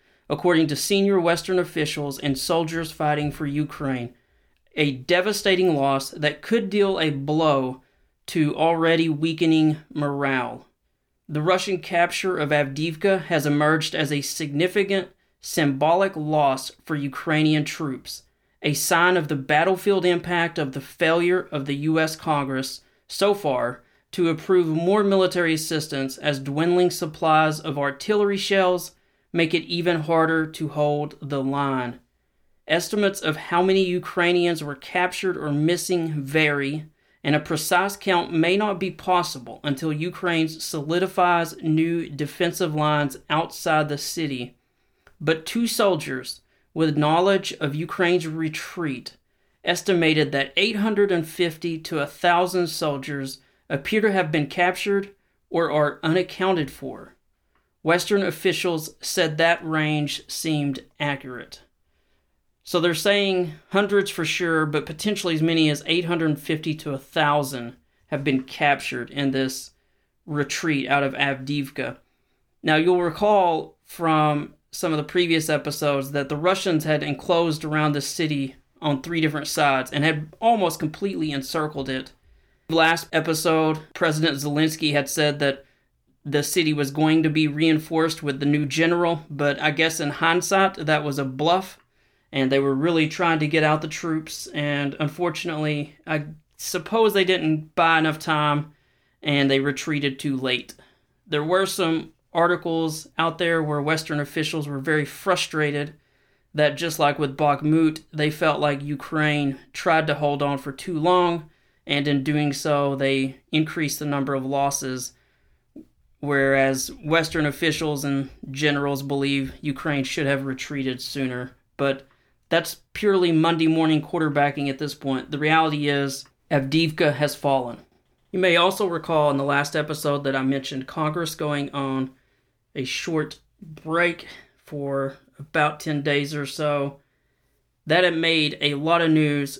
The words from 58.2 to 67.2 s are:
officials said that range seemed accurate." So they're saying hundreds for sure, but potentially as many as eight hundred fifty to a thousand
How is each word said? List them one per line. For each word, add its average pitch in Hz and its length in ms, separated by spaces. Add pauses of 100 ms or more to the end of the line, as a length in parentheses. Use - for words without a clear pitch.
officials 170 800
said 160 380
that 165 280
range 151 640
seemed 143 520 (180)
accurate." 135 640 (1040)
So 180 140
they're 170 140
saying 185 640 (160)
hundreds 196 380
for 170 140
sure, 160 420
but 151 200
potentially 185 500
as 151 60
many 160 280
as 147 160
eight 170 200
hundred 160 340
fifty 156 360
to 151 180
a 131 40
thousand 135 800 (320)